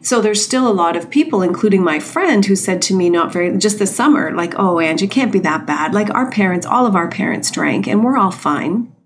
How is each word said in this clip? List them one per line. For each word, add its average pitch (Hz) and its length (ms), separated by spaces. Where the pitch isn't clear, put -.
so 240 180
there's 208 240
still 254 240
a 220 40
lot 170 220
of 170 160
people, 277 320
including 190 400
my 156 160
friend 254 480
who 196 80
said 190 280
to - 120
me 175 160
not 170 220
very, 175 260
just 208 220
this 196 160
summer, 240 340
like, 170 260
"Oh, 180 240
Ange, 160 220
it 196 80
can't 254 220
be 196 80
that 156 260
bad. 156 280
Like, 208 160
our 254 200
parents, 180 340
all 247 220
of 202 80
our 170 140
parents - 420
drank 151 380
and 214 160
we're 262 140
all 190 120
fine." 170 640